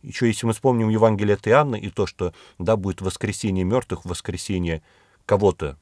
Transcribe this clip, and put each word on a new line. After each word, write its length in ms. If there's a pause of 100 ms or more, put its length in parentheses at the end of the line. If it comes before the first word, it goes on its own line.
Ещё 240
если 200
мы 80
вспомним 340
Евангелие 460
от 120
Иоанна 300
и 140
то, 160
что, 260 (260)
да, 180
будет 240
воскресение 640
мёртвых, 400
воскресение 800 (440)
кого-то 560